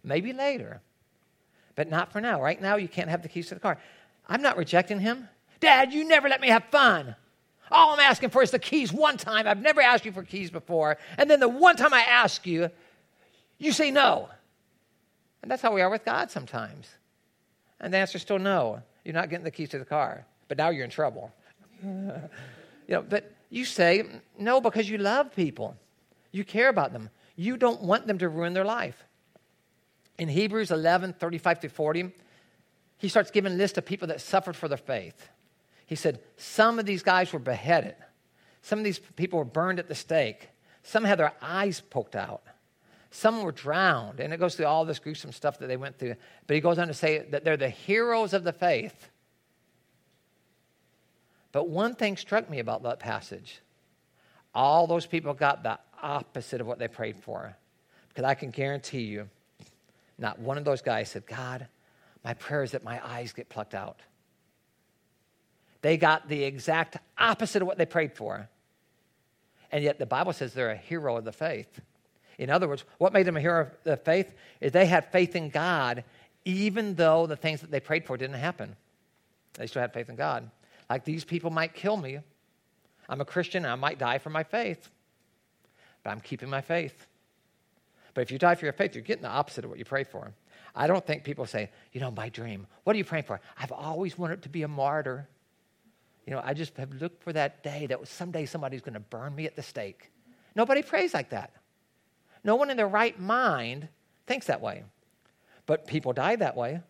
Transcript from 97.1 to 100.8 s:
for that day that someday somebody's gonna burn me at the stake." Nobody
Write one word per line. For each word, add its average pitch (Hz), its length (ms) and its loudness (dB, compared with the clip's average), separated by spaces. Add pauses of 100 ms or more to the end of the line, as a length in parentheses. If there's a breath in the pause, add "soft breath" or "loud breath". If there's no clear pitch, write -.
for 170 100 -10
that 143 300 -4
day 147 240 -8
that 127 200 -6
someday 170 380 -8
somebody's 135 360 -10
gonna 113 180 -14
burn 123 340 -12
me 156 140 -8
at - 80 -12
the 143 80 -12
stake." - 480 -14 (420 soft breath)
Nobody 269 300 2